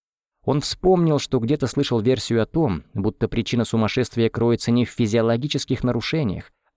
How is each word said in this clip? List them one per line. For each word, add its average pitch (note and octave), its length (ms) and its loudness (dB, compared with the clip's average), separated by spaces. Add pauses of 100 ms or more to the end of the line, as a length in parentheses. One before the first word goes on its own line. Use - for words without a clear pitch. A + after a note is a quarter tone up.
(460)
Он C#3 160 0
вспомнил, E3+ 580 2
что - 200 -2
где-то A#2+ 280 0
слышал B2+ 320 0
версию A#2 420 0
о G#2+ 40 2
том, A2+ 380 -2 (100)
будто G#2 340 -2
причина A#2 380 0
сумасшествия A2+ 640 0
кроется A#2 420 0
не A#2+ 140 2
в - 40 -8
физиологических A#2 920 -2
нарушениях, B2 680 -2 (260)